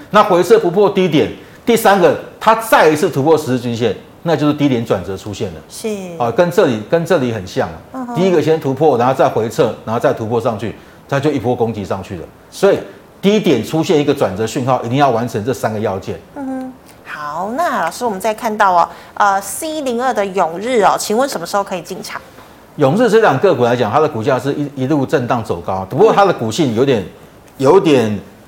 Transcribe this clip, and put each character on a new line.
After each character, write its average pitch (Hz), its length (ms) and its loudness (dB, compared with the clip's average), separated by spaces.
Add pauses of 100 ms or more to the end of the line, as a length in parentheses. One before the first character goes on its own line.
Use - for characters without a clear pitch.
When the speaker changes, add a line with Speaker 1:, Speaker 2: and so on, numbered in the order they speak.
(100)
Speaker 1:
那 208 120 6
回 180 200 2
撤 202 180 6
不 180 100 0
破 196 180 4
低 185 200 0
点， 127 220 2 (360)
第 233 100 4
三 202 240 4
个 147 160 4 (220)
它 220 160 4
再 226 340 4
一 156 60 4
次 156 160 0
突 139 120 -2
破 156 140 4
十 127 200 -2
日 - 20 0
均 117 180 -4
线， 107 180 0 (280)
那 170 140 0
就 143 100 0
是 147 80 2
低 147 140 2
点 120 180 0
转 95 180 -2
折 95 120 -8
出 101 180 -10
现 107 140 -6
了。 80 200 -14
Speaker 2:
是。 - 200 -10 (280)
Speaker 1:
啊， - 140 -2
跟 175 200 2
这 185 160 4
里， 117 220 0
跟 170 160 0
这 175 140 2
里 127 140 -2
很 104 140 -6
像。 104 220 -4 (240)
Speaker 2:
嗯 262 140 -10
哼。 - 80 -10
Speaker 1:
第 170 80 0
一 190 80 2
个 170 100 4
先 160 200 2
突 139 120 -2
破， 143 240 2
然 120 100 2
后 135 60 2
再 139 160 2
回 117 220 -2
撤， 110 240 0 (100)
然 110 80 -6
后 117 60 0
再 135 140 0
突 113 120 -6
破 113 160 -2
上 117 160 -2
去， 104 180 -8 (340)
它 139 100 -2
就 143 140 0
一 139 60 -2
波 120 160 -2
攻 113 200 -2
击 101 100 -8
上 98 160 -6
去 95 180 -12
了。 78 60 -12 (240)
所 - 240 2
以 - 60 2 (420)
低 208 200 2
点 139 220 2
出 160 200 -2
现 156 180 2
一 147 40 0
个 143 100 0
转 98 220 -2
折 110 100 -4
讯 127 180 -4
号， 127 200 0
一 117 40 -6
定 123 100 -2
要 143 120 4
完 117 180 0
成 107 160 -6
这 127 80 -2
三 - 180 -4
个 107 100 -6
要 101 180 -2
件。 98 200 -10 (180)
Speaker 2:
嗯 277 100 -10
哼。 262 260 -8 (320)
好， 151 520 -8
那 294 280 -2
老 165 60 -2
师， 208 140 -8
我 240 60 -2
们 190 80 -6
再 220 140 -2
看 214 240 -6
到 202 160 4
哦， 175 160 4 (260)
呃 196 280 2
，C 311 400 -8
零 247 200 -4
二 262 120 -2
的 208 100 -2
永 180 340 -2
日 233 240 -2
哦， 156 160 4
请 - 180 -4
问 269 120 0
什 214 100 -6
么 160 80 -10
时 - 100 -4
候 202 60 0
可 196 140 -8
以 170 60 -8
进 180 200 -12
场？ - 180 -12 (560)
Speaker 1:
永 143 200 2
日 233 140 4
这 220 100 6
档 190 180 4
个 180 160 4
股 120 100 0
来 120 120 2
讲， 120 140 0
它 120 100 2
的 156 80 2
股 113 140 -6
价 131 160 0
是 127 160 -4
一， 139 300 -6
一 - 20 -2
路 143 180 0
震 127 220 -2
荡 120 160 -2
走 92 180 -6
高， 95 300 -6
不 123 60 -6
过 214 160 4
它 202 120 4
的 180 80 2
股 110 180 -4
性 127 240 0
有 117 100 2
点， 120 200 2 (540)
有 143 220 6
点 120 380 2 (300)